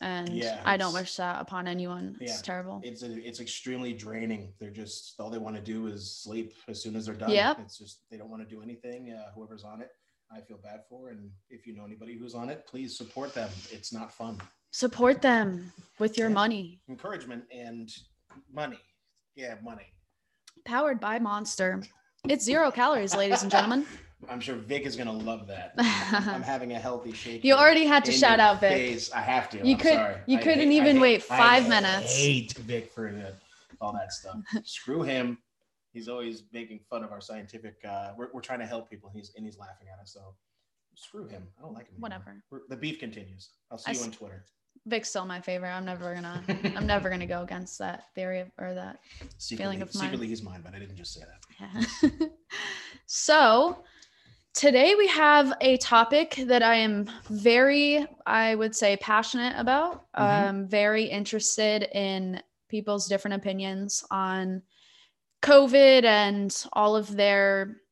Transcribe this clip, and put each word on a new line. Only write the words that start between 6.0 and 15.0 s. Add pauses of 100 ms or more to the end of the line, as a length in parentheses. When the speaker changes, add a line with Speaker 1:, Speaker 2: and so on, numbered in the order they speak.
Speaker 2:
sleep (160)
as
soon
as
they're
done.
Speaker 1:
Yep.
Speaker 2:
It's
just,
they
don't
wanna
do
anything.
Uh,
whoever's
on
it, (420)
I
feel
bad
for.
And (180)
if
you
know
anybody
who's
on
it,
please
support
them. (220)
It's
not
fun. (320)
Speaker 1:
Support